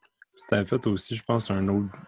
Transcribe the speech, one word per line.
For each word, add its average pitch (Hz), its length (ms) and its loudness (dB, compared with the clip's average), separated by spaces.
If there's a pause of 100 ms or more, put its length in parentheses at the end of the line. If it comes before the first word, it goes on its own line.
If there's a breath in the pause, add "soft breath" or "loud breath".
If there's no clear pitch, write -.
(360)
C'était 104 280 0
fait 123 220 0
aussi, 107 300 -2
je - 80 -10
pense, 117 260 0
un 98 160 0
autre, 101 220 2 (180)